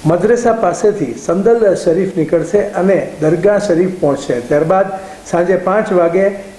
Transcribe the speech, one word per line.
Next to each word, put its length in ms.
મદ્રેસા 480
પાસેથી 640
સંદલ 440
શરીફ 400
નીકળશે 440
અને 240
દરગાહ 380
શરીફ 420
પહોંચશે. 400
ત્યારબાદ 480
સાંજે 300
પાંચ 360
વાગે 340